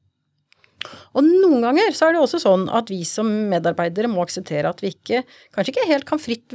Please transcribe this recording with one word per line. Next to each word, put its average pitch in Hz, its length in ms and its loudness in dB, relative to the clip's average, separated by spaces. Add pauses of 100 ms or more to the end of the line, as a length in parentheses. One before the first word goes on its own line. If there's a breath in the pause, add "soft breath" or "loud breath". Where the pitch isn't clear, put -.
(1160 loud breath)
Og 269 80 2
noen 330 400 6
ganger 311 320 2
så 320 140 2
er 330 80 2
det 330 80 2
også 339 180 0
sånn 190 220 4 (100)
at 226 160 0
vi 185 160 -6
som 220 220 -4 (240)
medarbeidere 170 580 -2
må 180 140 -2
akseptere 151 420 -6
at 165 160 -6
vi 196 80 -4
ikke, - 300 -4 (340 soft breath)
kanskje 202 220 -4
ikke 494 100 0
helt 277 220 0
kan 311 100 -2
fritt 233 360 -8